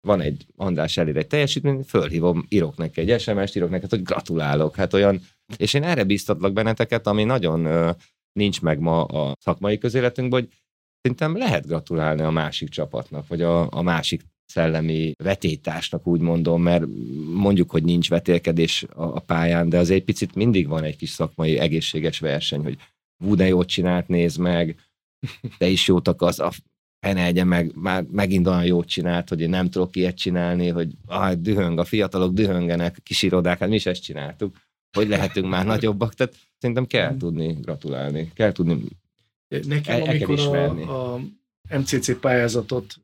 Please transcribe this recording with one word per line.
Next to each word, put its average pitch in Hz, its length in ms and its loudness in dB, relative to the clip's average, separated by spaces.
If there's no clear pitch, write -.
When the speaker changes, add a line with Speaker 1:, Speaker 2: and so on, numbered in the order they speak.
Speaker 1:
Van 98 140 4
egy, 73 260 -4
András 85 400 -2
elér 78 200 0
egy 78 100 0
teljesítmény, 139 560 0
fölhívom, 85 680 0
írok 85 280 0
neki 82 240 -6
egy 113 200 2
S - 60 -6
M 101 180 0
S-t, 98 120 -6
írok 87 140 0
neki, 92 180 -4
hogy 98 140 -2
gratulálok. 78 760 -2
Hát 92 160 0
olyan, 98 280 6
és - 180 0
én 143 80 2
erre 156 220 2
bíztatlak 98 480 0
benneteket, 110 540 0
ami 107 180 4
nagyon, 87 400 2
ö, 82 260 2
nincs 101 280 0
meg 78 180 2
ma 82 260 2
a 69 360 -4
szakmai 101 380 -2
közéletünkben, 123 640 0
hogy 117 100 -8
szerintem 156 340 -2
lehet 123 300 0
gratulálni 78 560 -2
a 78 80 0
másik 78 380 -4
csapatnak, 73 580 -8
vagy 85 160 -4
a, 85 280 2
a 85 120 -4
másik 82 400 -2
szellemi 80 680 0
vetétársnak, 82 840 -4
úgy 85 140 2
mondom, 85 420 2
mert 85 220 4
mondjuk, 98 380 2
hogy 80 140 0
nincs 87 240 2
vetélkedés 85 760 2
a, 80 80 -8
a 82 180 -6
pályán, 85 480 2
de 87 100 4
azért 90 260 4
picit - 300 -4
mindig 98 340 2
van 78 160 -2
egy 78 120 -6
kis - 140 -10
szakmai 80 480 0
egészséges 80 600 -2
verseny, 78 440 -2
hogy 139 140 -6
hú, 101 100 4
de 92 120 4
jót 90 200 4
csinált, 90 420 0
nézd 85 300 2
meg, 87 380 0
te 90 100 2
is 92 180 2
jót 90 220 4
akarsz, 85 300 2
a 87 140 -2
fene 92 180 0
egye 87 200 2
meg, 87 300 2
már 92 360 -2
megint 95 360 2
olyan 90 180 2
jót 87 220 2
csinált, 87 420 -4
hogy 82 120 -4
én 82 80 -2
nem 92 220 0
tudok 90 260 -2
ilyet 90 200 0
csinálni, 87 520 0
hogy 85 200 -2
ah, 95 260 0
dühöng, 90 460 0
a 87 60 0
fiatalok 92 480 0
dühöngenek, 87 720 0
kis - 200 -4
irodák, 90 360 2
hát 95 100 -2
mi 110 60 2
is 104 120 0
ezt 90 160 -4
csináltuk. 76 540 -10
Hogy 104 120 2
lehetünk 95 400 0
már 92 180 0
nagyobbak? 107 480 0
Tehát 127 200 -2
szerintem 123 280 -2
kell 92 240 0
Speaker 2:
Mhm. 67 80 -4
Speaker 1:
tudni 82 340 -2
gratulálni, 73 840 -6
kell 104 180 2
tudni 82 300 0
Speaker 2:
Nekem, 143 460 -2
Speaker 1:
el, 123 60 2
el - 40 -2
kell 156 100 0
Speaker 2:
amikor 143 240 0
a, 143 40 0
Speaker 1:
ismerni. 143 400 0
Speaker 2:
a 127 380 -6
M 135 40 0
C 131 180 0
C 127 200 -2
pályázatot 120 840 0